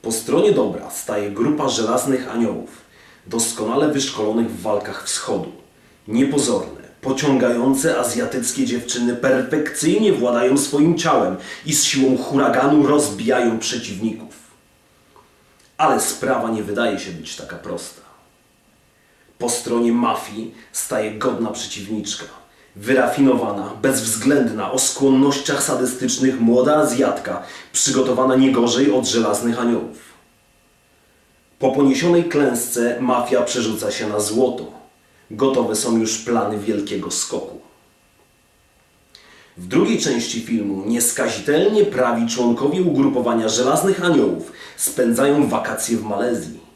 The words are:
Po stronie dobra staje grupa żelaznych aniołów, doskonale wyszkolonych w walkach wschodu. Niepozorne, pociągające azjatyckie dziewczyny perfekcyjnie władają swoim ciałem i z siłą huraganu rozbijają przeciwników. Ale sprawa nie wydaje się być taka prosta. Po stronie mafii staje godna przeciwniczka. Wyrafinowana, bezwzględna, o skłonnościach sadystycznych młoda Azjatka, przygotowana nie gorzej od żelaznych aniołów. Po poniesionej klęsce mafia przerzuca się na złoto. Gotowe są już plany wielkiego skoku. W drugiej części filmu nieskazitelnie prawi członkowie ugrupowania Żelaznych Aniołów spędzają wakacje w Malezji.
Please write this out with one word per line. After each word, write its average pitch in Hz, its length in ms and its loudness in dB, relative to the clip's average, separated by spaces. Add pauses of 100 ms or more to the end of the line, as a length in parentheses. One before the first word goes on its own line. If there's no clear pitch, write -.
Po 113 100 -6
stronie 170 400 2
dobra 110 380 0
staje 104 420 -6
grupa 143 380 0
żelaznych 127 640 -2
aniołów, 107 340 -2 (580)
doskonale 117 600 -2
wyszkolonych 113 640 -2
w 90 100 -12
walkach - 440 -4
wschodu. - 460 -4 (560)
Niepozorne, 127 760 0 (200)
pociągające 131 1000 2
azjatyckie 123 680 -2
dziewczyny 120 500 -2
perfekcyjnie 156 960 2
władają 123 440 2
swoim 156 400 2
ciałem - 400 2 (280)
i 156 80 -4
z - 100 2
siłą 131 340 2
huraganu 139 680 2
rozbijają 117 720 2
przeciwników. 113 760 -6 (1400)
Ale 151 220 2
sprawa 120 520 -2
nie 107 120 -4
wydaje 104 360 -2
się 90 120 -12
być 80 240 -14
taka - 200 -14
prosta. - 460 -12 (1400)
Po 120 120 -4
stronie 117 420 0
mafii 113 640 -2 (180)
staje 107 400 -4
godna 113 380 -2
przeciwniczka. - 760 -8 (500)
Wyrafinowana, 113 1040 2
bezwzględna, 113 920 0
o 131 80 -2
skłonnościach 135 840 2
sadystycznych 127 760 0
młoda 127 360 4
Azjatka, - 680 0 (300)
przygotowana 127 640 2
nie 131 160 6
gorzej 120 400 4
od 127 160 2
żelaznych 117 520 0
aniołów. 120 380 -2 (1600)
Po 131 120 2
poniesionej 143 520 4
klęsce 120 800 0
mafia 120 400 0
przerzuca 110 500 -2
się 107 180 -6
na 104 100 -2
złoto. 123 520 0 (600)
Gotowe 117 440 0
są 113 220 0
już 110 200 -2
plany 107 420 -2
wielkiego 101 520 -4
skoku. - 500 -8 (2000)
W 90 100 -16
drugiej - 320 2
części 117 420 -2
filmu 101 440 -4
nieskazitelnie 143 1000 2
prawi 117 420 0
członkowie 127 540 0
ugrupowania 120 680 2
Żelaznych 175 540 0
Aniołów 123 480 2 (260)
spędzają 127 720 2
wakacje - 480 -2
w 101 60 -4
Malezji. 101 560 -4 (160)